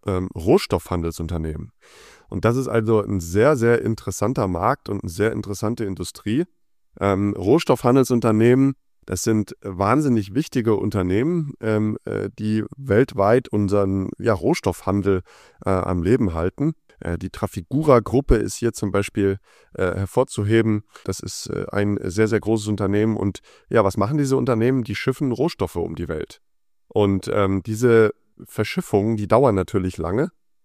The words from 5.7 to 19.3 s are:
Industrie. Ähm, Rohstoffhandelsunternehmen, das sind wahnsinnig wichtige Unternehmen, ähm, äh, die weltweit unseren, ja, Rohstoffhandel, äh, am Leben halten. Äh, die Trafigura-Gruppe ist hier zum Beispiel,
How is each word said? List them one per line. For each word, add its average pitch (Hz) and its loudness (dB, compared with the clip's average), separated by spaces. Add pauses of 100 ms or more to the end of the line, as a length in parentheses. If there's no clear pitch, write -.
Industrie. 101 -4 (540)
Ähm, 101 0
Rohstoffhandelsunternehmen, 123 4 (320)
das - -6
sind 110 0
wahnsinnig 101 0
wichtige 113 0
Unternehmen, 104 0
ähm, 107 -2
äh, 101 -6
die 107 -2 (120)
weltweit 120 2
unseren, 98 0
ja, 104 0
Rohstoffhandel, 95 0 (420)
äh, - -4
am 92 0
Leben 95 2
halten. 95 -2 (280)
Äh, 85 -6
die 92 -8
Trafigura-Gruppe 123 2
ist 104 -4
hier 117 -2
zum 101 -6
Beispiel, 98 0 (380)